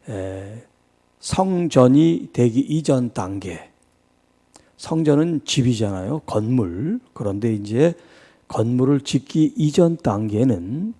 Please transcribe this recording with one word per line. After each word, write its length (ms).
에, 540
성전이 1120
되기 260
이전 540
단계. 560
성전은 680
집이잖아요. 800
건물. 720
그런데 400
이제 420
건물을 520
짓기 540
이전 420
단계는 1040